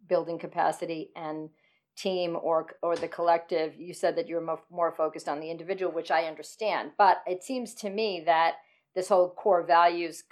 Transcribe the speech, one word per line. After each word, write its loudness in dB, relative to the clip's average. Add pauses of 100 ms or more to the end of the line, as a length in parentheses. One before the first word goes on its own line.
building -2
capacity -4
and -10 (480)
team -2
or, 0 (140)
or 0
the -6
collective, 0
you -14
said 0
that -2
you're -4
mo-, -6 (100)
more 0
focused -2
on -4
the -10
individual, -4
which -4
I 2
understand. -6
But 6
it -4
seems -8
to -8
me -4
that 4 (400)
this -4
whole 6
core 2
values 4